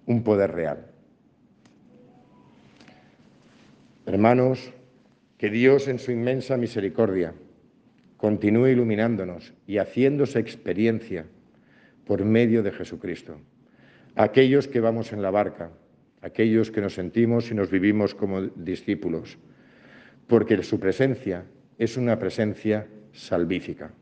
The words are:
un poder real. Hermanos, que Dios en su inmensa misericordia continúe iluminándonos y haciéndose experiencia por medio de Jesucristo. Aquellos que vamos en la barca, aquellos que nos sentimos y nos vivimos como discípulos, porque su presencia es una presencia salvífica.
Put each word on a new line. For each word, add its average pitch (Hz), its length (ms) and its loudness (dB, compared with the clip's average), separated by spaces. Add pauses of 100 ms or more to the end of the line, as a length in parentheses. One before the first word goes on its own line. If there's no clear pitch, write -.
un 117 180 0
poder 98 280 2
real. 78 400 -6 (3250)
Hermanos, 123 680 2 (680)
que 107 120 -4
Dios 131 380 4
en 127 100 -4
su 127 140 -6
inmensa 123 460 -2
misericordia 98 760 -2 (840)
continúe 107 500 2
iluminándonos 110 840 0 (120)
y 101 120 -4
haciéndose 127 640 0
experiencia 104 840 -4 (800)
por 98 180 -2
medio 113 380 4
de 101 100 -2
Jesucristo. 82 680 -12 (760)
Aquellos 131 520 4
que 123 120 -2
vamos 113 320 -2
en 107 100 -8
la 95 100 -2
barca, 92 400 -2 (500)
aquellos 110 500 2
que 107 100 -2
nos 98 120 -4
sentimos 113 580 0
y 110 40 -4
nos 98 160 -2
vivimos 101 420 2
como 95 280 -4
discípulos, 87 960 -6 (880)
porque 107 360 4
su 101 160 -4
presencia 98 680 -2 (320)
es 117 200 -2
una 120 200 2
presencia 107 720 -2 (240)
salvífica. 85 800 -4 (100)